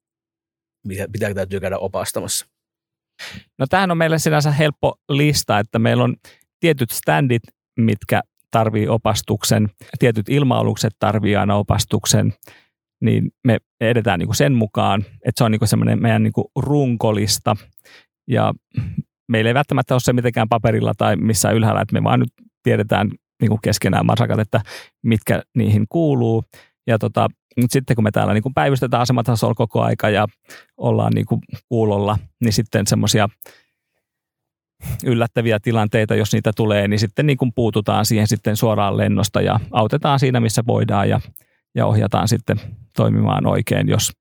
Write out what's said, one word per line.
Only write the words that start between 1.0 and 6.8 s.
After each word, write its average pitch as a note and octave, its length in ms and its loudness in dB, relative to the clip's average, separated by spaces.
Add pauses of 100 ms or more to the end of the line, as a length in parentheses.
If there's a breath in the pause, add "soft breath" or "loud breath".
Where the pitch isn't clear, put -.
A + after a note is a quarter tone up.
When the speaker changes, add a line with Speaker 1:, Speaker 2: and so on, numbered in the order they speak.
Speaker 1:
mitä G2+ 220 -4
täytyy F#2+ 260 -6
käydä F#2+ 180 -6
opastamassa? F#2+ 680 -6 (1120 loud breath)
Speaker 2:
No C3+ 80 -2
tämähän F#3 240 0
on E3 80 -2
meille D#3+ 200 2
sinänsä D3+ 320 0
helppo D3 440 0 (140)
lista, C#3+ 500 0
että G#2 200 -4
meillä A#2 260 2
on B2 120 -2 (440 loud breath)
tietyt D3 300 0